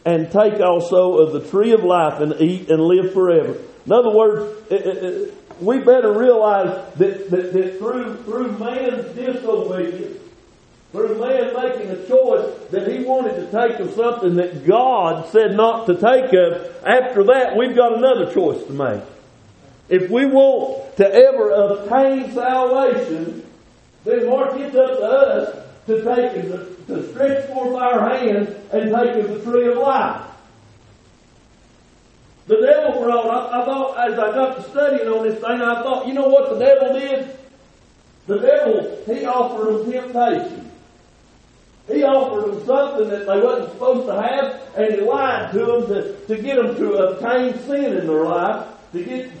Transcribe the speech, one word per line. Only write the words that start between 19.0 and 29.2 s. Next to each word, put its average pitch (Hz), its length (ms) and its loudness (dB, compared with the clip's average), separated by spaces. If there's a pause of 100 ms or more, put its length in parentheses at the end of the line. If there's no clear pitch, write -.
If 185 220 0
we 254 160 2
want 269 720 2
to 196 120 6
ever 233 420 6
obtain 208 840 0
salvation, 247 1120 -2 (580)
then, 240 240 0
Mark, 262 300 0
it's 277 160 -8
up 254 240 2
to 208 60 -2
us 247 640 0 (200)
to 220 160 -2
take 240 420 -2
of 185 420 -12
the, - 80 -10
to - 160 -8
stretch 269 360 -2
forth 254 280 -6
our 247 360 0
hand 226 380 -2 (240)
and 220 180 -2
take 240 340 0